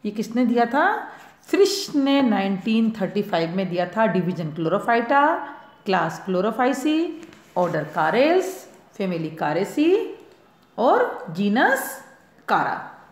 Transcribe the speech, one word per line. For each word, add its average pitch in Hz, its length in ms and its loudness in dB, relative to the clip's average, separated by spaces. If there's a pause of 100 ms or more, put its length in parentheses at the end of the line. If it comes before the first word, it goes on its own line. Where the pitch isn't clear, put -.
ये 208 60 -4
किसने 226 360 -2
दिया 233 200 2
था? 277 200 2 (640)
फ्रिश 381 480 2
ने 277 260 4
नाइनटीन 214 680 2 (100)
थर्टी 196 220 -2
फ़ाइव 165 340 -2
में 190 140 -2
दिया 175 160 0 (100)
था। 220 100 4
डिवीजन 170 480 -2
chlorophyta, 226 680 2 (640)
क्लास 165 420 -2
chlorophyceae, 262 800 0 (480)
ऑर्डर 165 280 0 (100)
कारेल्स, 262 580 2 (440)
फैमिली 170 400 -4
कारेसी 196 580 0 (840)
और 427 460 2 (120)
जीनस 214 600 0 (520)
कारा। 165 280 0 (360)